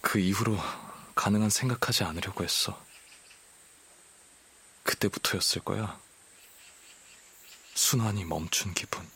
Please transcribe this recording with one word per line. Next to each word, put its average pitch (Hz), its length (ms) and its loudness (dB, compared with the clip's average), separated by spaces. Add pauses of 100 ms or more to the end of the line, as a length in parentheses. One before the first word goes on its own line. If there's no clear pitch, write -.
그 - 180 2
이후로 101 400 2 (560)
가능한 104 360 4
생각하지 123 540 0
않으려고 85 400 -4
했어. - 380 -2 (2000)
그때부터였을 - 800 0
거야. 101 380 -4 (1700)
순환이 107 500 2
멈춘 82 480 -2
기분. - 440 -4